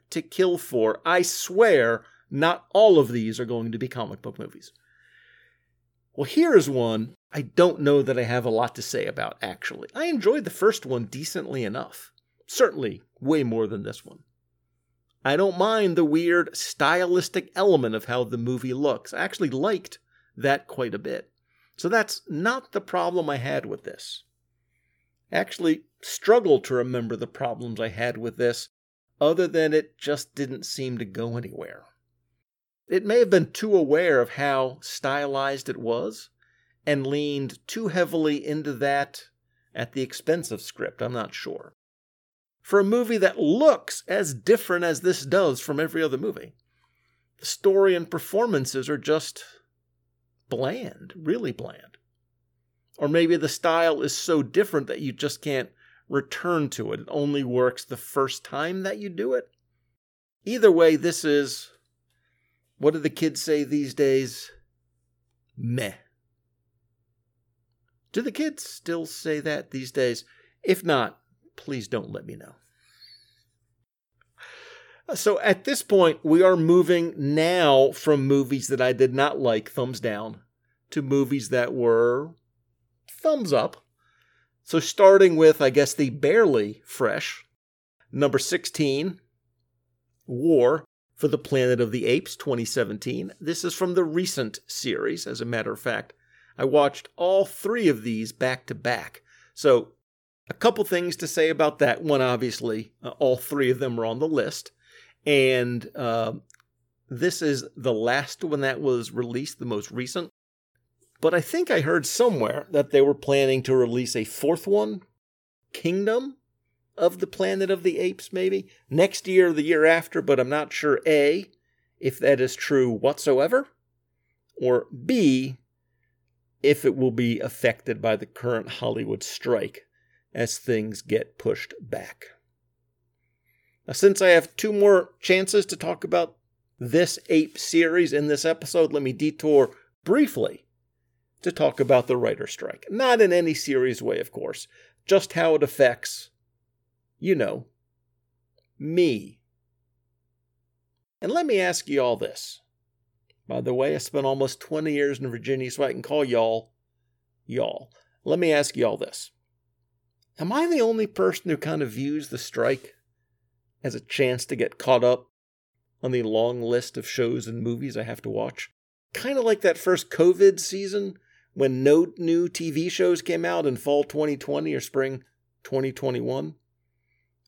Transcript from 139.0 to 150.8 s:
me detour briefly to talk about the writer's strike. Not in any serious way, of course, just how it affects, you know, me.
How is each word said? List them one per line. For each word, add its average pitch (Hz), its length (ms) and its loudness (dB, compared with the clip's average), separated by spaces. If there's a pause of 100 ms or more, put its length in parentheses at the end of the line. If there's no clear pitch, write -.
me 131 80 -2
detour 147 600 4 (340)
briefly - 600 0 (760)
to 180 100 -2
talk 147 300 0
about 127 260 4
the 131 80 0
writer's 110 360 -4
strike. - 380 -12
Not 240 300 2
in 190 140 6
any 170 200 2
serious 127 480 0
way, 113 200 -4
of - 100 -10
course, - 380 -12 (360)
just - 280 2
how 165 220 2
it 143 80 2
affects, - 640 0 (920)
you 180 160 0
know, 123 300 -4 (1120)
me. 151 640 -2 (1800)